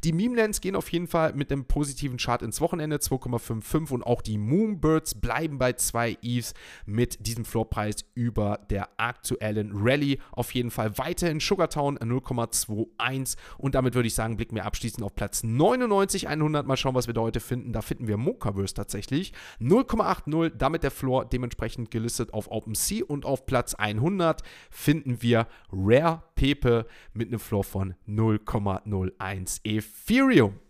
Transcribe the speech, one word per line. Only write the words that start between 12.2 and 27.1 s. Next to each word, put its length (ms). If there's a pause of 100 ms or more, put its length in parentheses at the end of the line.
zwei 340 (120)
eins, 400 (200)
und 180
damit 200
würde 120
ich 60
sagen, 220
blicken 220
wir 80
abschließend 400
auf 100
Platz 260
neunundneunzig 840
einhundert. 400
Mal 80
schauen, 200
was 120
wir 60
da 80
heute 180
finden. 320
Da 100
finden 280
wir 80
Mochaverse 560
tatsächlich. 580 (280)
Null 260
Komma 220
acht 200
null, 240
damit 320
der 140
Floor 280
dementsprechend 680
gelistet 420
auf 160
OpenSea. 560
Und 180
auf 220
Platz 300
einhundert 680 (300)
finden 500
wir 260 (240)
Rare 520 (100)
Pepe 540 (260)